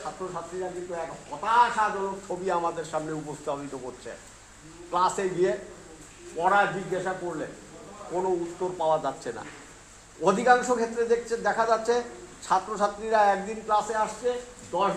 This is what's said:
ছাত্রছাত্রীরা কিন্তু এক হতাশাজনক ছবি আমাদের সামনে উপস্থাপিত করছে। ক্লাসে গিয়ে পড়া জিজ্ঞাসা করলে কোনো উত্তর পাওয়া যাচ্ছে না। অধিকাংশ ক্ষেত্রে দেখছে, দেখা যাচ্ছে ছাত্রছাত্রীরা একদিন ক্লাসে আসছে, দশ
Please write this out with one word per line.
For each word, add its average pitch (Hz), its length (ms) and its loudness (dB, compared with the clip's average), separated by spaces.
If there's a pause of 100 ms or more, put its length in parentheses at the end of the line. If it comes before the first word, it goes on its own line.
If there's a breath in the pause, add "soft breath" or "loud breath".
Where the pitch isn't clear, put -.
ছাত্রছাত্রীরা 180 640 -6
কিন্তু 175 260 -8
এক 165 180 -6 (200)
হতাশাজনক 202 840 4 (100)
ছবি 185 240 -2
আমাদের 165 340 0
সামনে 156 260 -4
উপস্থাপিত 143 720 -6
করছে। 120 260 -12 (800)
ক্লাসে 185 400 2
গিয়ে 180 280 2 (760)
পড়া 190 300 4
জিজ্ঞাসা 180 480 -2
করলে 165 320 -6 (640)
কোনো 185 200 0
উত্তর 175 480 -2
পাওয়া 156 220 4
যাচ্ছে 131 340 -4
না। 107 100 -10 (760)
অধিকাংশ 240 500 6
ক্ষেত্রে 233 340 0
দেখছে, 233 320 0
দেখা 202 280 2
যাচ্ছে 226 380 2 (400)
ছাত্রছাত্রীরা 208 800 2
একদিন 202 380 2
ক্লাসে 214 320 0
আসছে, 247 460 -2 (300)
দশ 196 240 2